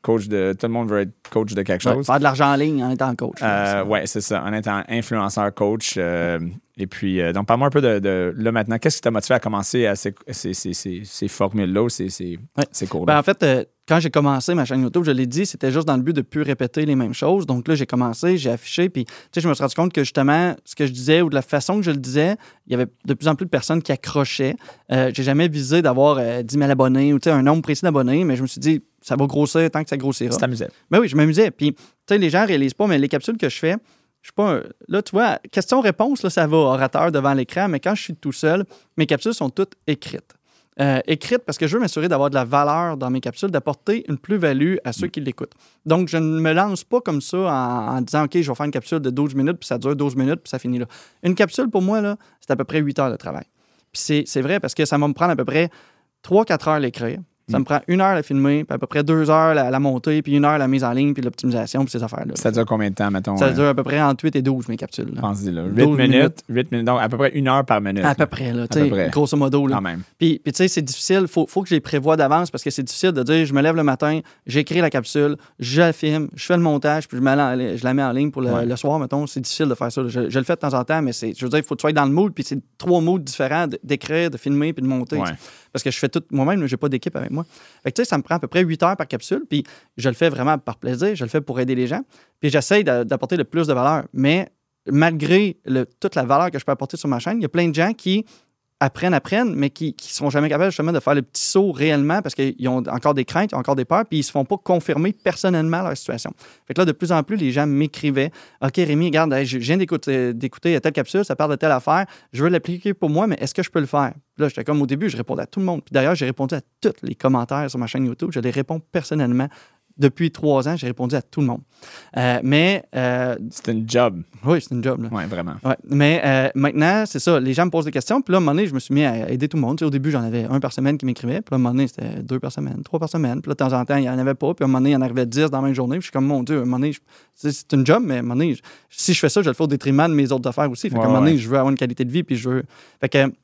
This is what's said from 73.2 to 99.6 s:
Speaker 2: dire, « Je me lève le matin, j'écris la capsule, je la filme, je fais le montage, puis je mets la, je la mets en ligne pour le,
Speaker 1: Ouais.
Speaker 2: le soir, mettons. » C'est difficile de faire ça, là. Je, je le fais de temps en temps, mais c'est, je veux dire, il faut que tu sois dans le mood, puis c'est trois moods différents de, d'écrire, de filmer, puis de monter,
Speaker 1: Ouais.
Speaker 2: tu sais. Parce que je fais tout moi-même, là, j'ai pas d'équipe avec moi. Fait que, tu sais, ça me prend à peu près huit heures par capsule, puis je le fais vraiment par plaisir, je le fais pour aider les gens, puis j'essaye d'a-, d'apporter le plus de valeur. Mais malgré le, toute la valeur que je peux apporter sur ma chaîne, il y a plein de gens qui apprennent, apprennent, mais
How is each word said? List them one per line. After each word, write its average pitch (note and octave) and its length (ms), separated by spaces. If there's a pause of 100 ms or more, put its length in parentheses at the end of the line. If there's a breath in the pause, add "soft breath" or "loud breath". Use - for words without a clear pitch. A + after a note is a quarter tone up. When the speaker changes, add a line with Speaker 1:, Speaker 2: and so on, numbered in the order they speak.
Speaker 2:
dire, « D#3+ 240
Je C#3 60
me C#3 80
lève D#3+ 140
le D#3+ 80
matin, D3 380 (240 soft breath)
j'écris D3+ 340
la D#3+ 120
capsule, D3 440 (240 soft breath)
je B2+ 220
la E3+ 120
filme, D3+ 420
je - 100
fais F3+ 100
le E3+ 80
montage, D3+ 460
puis B2+ 80
je B2+ 60
mets C3+ 120
la, B2+ 400
je A#2+ 80
la B2+ 100
mets C#3 100
en B2+ 100
ligne C#3 180
pour C3+ 120
le, B2 100
Speaker 1:
Ouais. A#2+ 120
Speaker 2:
le A#2+ 120
soir, D3+ 220
mettons. » C#3+ 280
C'est C3+ 140
difficile D3+ 260
de B2 80
faire A#2+ 160
ça, C3 120
là. B2 60
Je, A#2 200
je B2 100
le B2+ 60
fais F3 80
de E3 60
temps C#3 160
en B2 100
temps, D#3 160
mais C3 100
c'est, A2+ 260
je - 60
veux B2+ 60
dire, D3+ 100
il D3+ 60
faut C#3 100
que - 60
tu D3+ 60
sois D#3 40
dans D3 140
le C3+ 80
mood, F#3 200
puis - 120
c'est C#3 140 (180)
trois F3 240
moods F3 180
différents D3 480
de, C3+ 160
d'écrire, D#3 460
de C3+ 80
filmer, C#3+ 340
puis C3+ 120
de B2+ 40
monter, C3 300
Speaker 1:
Ouais. G#2+ 80
Speaker 2:
tu E2 80
sais. - 60 (340 loud breath)
Parce A#2+ 100
que C3+ 80
je - 60
fais C#3 120
tout E3+ 120 (100)
moi-même, D3 280
là, D3 80
j'ai B2+ 80
pas D3 140
d'équipe C3+ 260
avec - 160
moi. D#3+ 140 (360 loud breath)
Fait B2+ 100
que, - 40
tu A#3 80
sais, A#3+ 60
ça D#3 80
me C3+ 60
prend E3 120
à E3+ 40
peu C3+ 80
près F3+ 140
huit E3 220
heures F#3 140
par D3+ 100
capsule, - 420
puis D3 140 (320 loud breath)
je B2 140
le A#2 60
fais E3+ 120
vraiment C3+ 300
par A#2+ 180
plaisir, C#3 400
je C#3 80
le A2+ 60
fais D#3+ 100
pour B2+ 220
aider B2+ 140
les B2+ 120
gens, F3 140 (400 soft breath)
puis D3+ 80
j'essaye G3 340
d'a-, B2 220
d'apporter C3+ 320
le C#3 80
plus D#3+ 220
de D3 60
valeur. C3 300 (100)
Mais D3 360 (420)
malgré E3 720
le, C3 200
toute - 300
la C#3 80
valeur D3 280
que D3+ 80
je - 60
peux C#3 80
apporter C3+ 240
sur - 100
ma B2+ 120
chaîne, G3 180
il A3 60
y - 20
a - 40
plein E3+ 200
de D3+ 40
gens F3 200
qui G3+ 320 (580 soft breath)
apprennent, F3 300
apprennent, G3+ 400
mais C#3+ 160